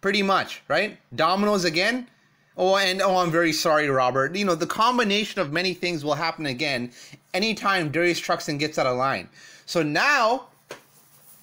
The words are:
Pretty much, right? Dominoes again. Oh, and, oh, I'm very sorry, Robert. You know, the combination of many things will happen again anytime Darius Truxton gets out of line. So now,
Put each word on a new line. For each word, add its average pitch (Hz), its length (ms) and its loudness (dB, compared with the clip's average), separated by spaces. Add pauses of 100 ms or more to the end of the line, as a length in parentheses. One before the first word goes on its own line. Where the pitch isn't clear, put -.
Pretty 202 200 2
much, 190 460 0
right? 190 300 -2 (160)
Dominoes 190 500 2
again. 202 440 -2 (500)
Oh, 185 180 4
and, 190 260 0
oh, 190 160 2
I'm 175 120 2
very 165 220 2
sorry, 151 380 2
Robert. 131 440 2
You 202 100 -2
know, 185 100 2
the 165 120 -4
combination 220 760 0
of 147 120 -2
many 180 220 -2
things 170 300 -4
will 147 100 2
happen 160 320 -4
again 127 440 -4 (440)
anytime 196 560 0
Darius 170 300 0
Truxton 165 380 -4
gets 151 200 -4
out 147 80 2
of 127 100 0
line. 127 320 -2 (380)
So 170 160 0
now, 233 640 2 (960)